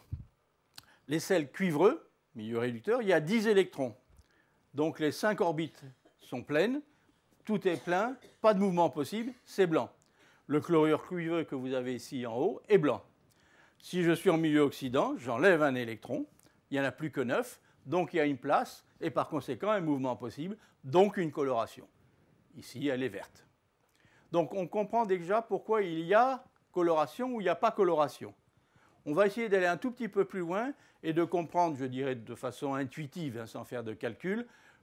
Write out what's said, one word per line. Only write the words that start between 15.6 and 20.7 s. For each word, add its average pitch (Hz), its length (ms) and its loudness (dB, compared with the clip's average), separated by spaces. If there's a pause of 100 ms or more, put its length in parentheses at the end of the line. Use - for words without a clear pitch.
un 135 120 2
électron, 120 520 -6 (440)
il 147 40 -4
n'y 139 60 0
en 139 40 0
a 131 80 -2
plus 156 180 -8
que 143 100 -4
neuf, 156 400 -4 (240)
donc 165 300 -2
il - 20 -4
y 160 40 2
a 147 40 2
une 143 140 0
place, 180 480 -2 (160)
et 165 80 -4
par 143 180 -2
conséquent 151 420 -6
un 208 100 0
mouvement 131 360 -2
possible, 147 400 -10 (260)